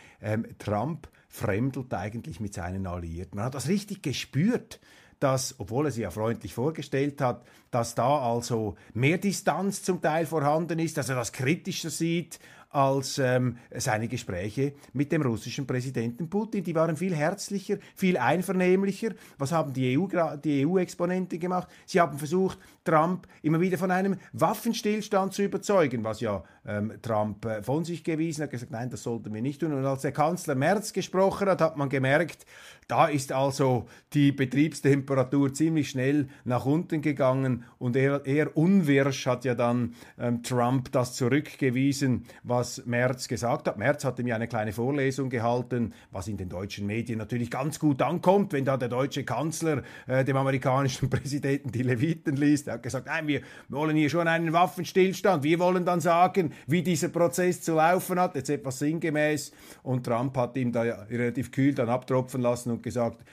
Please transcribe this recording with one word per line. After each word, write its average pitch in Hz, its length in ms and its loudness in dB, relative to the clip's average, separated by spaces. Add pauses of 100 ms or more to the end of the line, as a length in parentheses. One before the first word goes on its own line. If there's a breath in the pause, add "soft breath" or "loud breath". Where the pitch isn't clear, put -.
(200 loud breath)
ähm, 110 280 -2 (100)
Trump 110 500 -4 (200 soft breath)
fremdelt 127 680 -4
eigentlich 104 460 -8
mit 104 160 -8
seinen 95 320 -6
Alliierten. 87 500 -8
Man 104 80 -4
hat 127 80 -4
das 131 140 -6
richtig 202 340 -2
gespürt, - 760 -2 (400 loud breath)
dass, 131 400 0
obwohl 120 260 -2
er 143 60 0
sie 113 100 -6
ja 95 100 -4
freundlich 107 420 -4
vorgestellt 143 680 -2
hat, 123 240 0 (260 loud breath)
dass 117 220 -2
da 139 260 2
also 117 560 -2 (180 loud breath)
mehr 143 260 2
Distanz 190 640 -2
zum 180 180 -2
Teil 160 240 2
vorhanden 156 540 0
ist, 160 180 -2
dass 127 120 -2
er 135 60 -2
das 120 180 -4
kritischer 160 560 -4
sieht 170 500 -4 (320 loud breath)
als, 135 460 0
ähm, 127 400 2 (140 loud breath)
seine 110 360 -2
Gespräche 107 680 -4 (200 loud breath)
mit 143 180 -2
dem 156 120 2
russischen 123 420 -4
Präsidenten 127 640 -4
Putin. 220 340 -2
Die 170 120 -4
waren 165 200 2
viel 180 200 -2
herzlicher, 190 640 -4 (160 loud breath)
viel 185 200 2
einvernehmlicher. 185 960 2 (260 loud breath)
Was 139 120 -2
haben 156 220 0
die 127 180 0
E 131 60 2
U 190 100 2
gra-, 160 300 0
die 143 240 0
E-U-Exponenten 180 800 0
gemacht? 180 280 -2 (200 loud breath)
Sie 185 120 2
haben 147 200 2
versucht, 180 400 0 (240 loud breath)
Trump 170 440 2 (140 loud breath)
immer 160 180 2
wieder 180 200 0
von 185 100 0
einem 190 280 0 (160 loud breath)
Waffenstillstand 202 1000 0
zu 202 100 0
überzeugen, 185 600 2
was 110 180 -4
ja, 101 220 -2 (220 loud breath)
ähm, 104 360 -2
Trump, 107 440 -2
äh, 110 180 -4
von 151 220 -2
sich 165 180 -8
gewiesen 156 400 -2
hat, 135 80 -6
gesagt, 120 200 -10
"Nein, 120 200 -6
das 113 100 -10
sollten 110 320 -6
wir 107 80 -6
nicht 139 200 -4
tun." 160 120 -2
Und 135 120 -2
als 135 180 -2
der 143 80 -2
Kanzler 151 440 0
Merz 180 380 2
gesprochen 190 560 2
hat, 165 120 2
hat 160 140 2
man 139 140 -2
gemerkt, 139 560 0 (420 loud breath)
da 131 200 4
ist 147 240 -2
also 135 560 2 (260 loud breath)
die 143 180 6
Betriebstemperatur 139 1200 2
ziemlich 156 360 2
schnell 135 380 0 (180 loud breath)
nach 120 200 0
unten 156 360 0
gegangen 131 600 0 (160 loud breath)
und 123 160 -2
eher, 139 300 2
eher 143 300 0
unwirsch 143 720 4
hat 123 180 0
ja 127 120 0
dann, 120 400 2 (240 loud breath)
ähm, 120 240 -2
Trump 127 480 0
das 127 220 0
zurückgewiesen, 135 1120 0 (180 loud breath)
was 120 440 -2
Merz 123 400 0
gesagt 120 400 -2
hat. - 100 -2
Merz 131 260 0
hat 131 140 -2
ihm 123 100 -4
ja 117 80 0
eine 113 120 -2
kleine 120 260 -4
Vorlesung 135 560 -2
gehalten, 120 640 -2 (180 loud breath)
was 98 160 -8
in 104 100 -6
den 92 120 -8
deutschen 101 380 -8
Medien 113 320 -4
natürlich 117 320 -4
ganz 143 260 -4
gut 147 240 2
ankommt, 180 520 2
wenn 139 120 0
da 135 120 2
der 120 120 -2
deutsche 131 340 -2
Kanzler, 143 600 -2 (240 loud breath)
äh, 131 180 2
dem 135 120 2
amerikanischen 135 720 2
<laughs> - 20 -6
Präsidenten 139 600 -2
die 120 120 -2
Leviten 139 520 0
liest. 143 320 2
Er 113 80 -6
hat 117 80 -10
gesagt, 127 240 -8
"Nein, 156 200 -4
wir 139 140 0 (260 loud breath)
wollen 156 280 0
hier 151 140 4
schon 165 180 2
einen 165 260 2
Waffenstillstand. 185 920 2
Wir 165 160 4
wollen 180 260 4
dann 180 140 2
sagen, 175 540 4 (120 loud breath)
wie 170 160 2
dieser 165 280 0
Prozess 170 520 0
zu 165 140 0
laufen 180 440 4
hat", 180 160 0
jetzt 131 140 -4
etwas 139 300 -4
sinngemäß. 151 720 0 (320 loud breath)
Und 127 220 -2
Trump 123 320 0
hat 123 200 0
ihm 123 140 0
da 117 140 0
ja 101 180 -4
relativ 120 480 -2
kühl 139 220 2
dann 123 160 0
abtropfen 127 520 -2
lassen 120 300 0
und 117 120 -4
gesagt, 117 500 -4